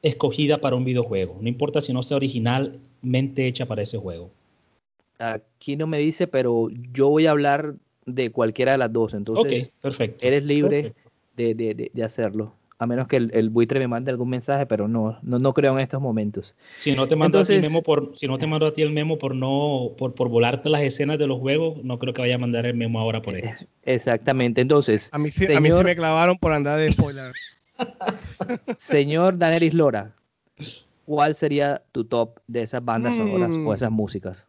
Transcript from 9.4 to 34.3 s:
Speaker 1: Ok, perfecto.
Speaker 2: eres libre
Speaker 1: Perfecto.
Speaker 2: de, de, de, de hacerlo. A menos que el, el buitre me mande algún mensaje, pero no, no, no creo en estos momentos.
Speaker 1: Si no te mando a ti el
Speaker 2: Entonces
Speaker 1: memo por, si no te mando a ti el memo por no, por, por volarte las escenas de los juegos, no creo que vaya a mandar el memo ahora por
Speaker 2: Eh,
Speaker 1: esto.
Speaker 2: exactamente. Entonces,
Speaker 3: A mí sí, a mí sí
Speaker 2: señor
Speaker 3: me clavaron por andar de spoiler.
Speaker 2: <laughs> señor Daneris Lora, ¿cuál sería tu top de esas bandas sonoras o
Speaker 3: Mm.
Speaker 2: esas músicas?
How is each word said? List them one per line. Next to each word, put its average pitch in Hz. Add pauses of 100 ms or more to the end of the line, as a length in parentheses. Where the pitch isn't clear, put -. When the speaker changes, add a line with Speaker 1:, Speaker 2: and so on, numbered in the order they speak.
Speaker 1:
Ok, -
perfecto. 120
Speaker 2:
eres 139
libre 147
Speaker 1:
Perfecto. - (240)
Speaker 2:
de, 117
de, 113
de, -
de 117
hacerlo. 110 (260)
A 120
menos 120
que 139
el, 117
el 110
buitre 117
me 131
mande 120
algún 123
mensaje, 139
pero 107
no, 110
no, 123
no 131
creo 143
en 135
estos 135
momentos. 110 (220)
Speaker 1:
Si 139
no 131
te 156
mando 156
a 190
ti 196
el 196
Speaker 2:
Entonces 151
Speaker 1:
memo 165
por, 147
si -
no 131
te 156
mando 156
a 151
ti 151
el 151
memo 151
por 135
no, 135
por, 127
por 123
volarte 117
las 147
escenas 143
de 147
los 127
juegos, 151
no 123
creo 123
que 123
vaya 123
a -
mandar 120
el 120
memo 113
ahora 113
por 95
Speaker 2:
Eh, 90
Speaker 1:
esto. 113 (180)
Speaker 2:
exactamente. 123
Entonces, 131
Speaker 3:
A 147
mí 151
sí, 165
a 170
mí 151
sí 160
Speaker 2:
señor 180
Speaker 3:
me 175
clavaron 170
por 165
andar 147
de 156
spoiler. 135 (440)
Speaker 2:
<laughs> 220
señor 165
Daneris 165
Lora, 113 (920)
¿cuál 151
sería 143
tu 117
top 117
de 117
esas 123
bandas 120
sonoras 190
o 151
Speaker 3:
Mm. -
Speaker 2:
esas 110
músicas? 101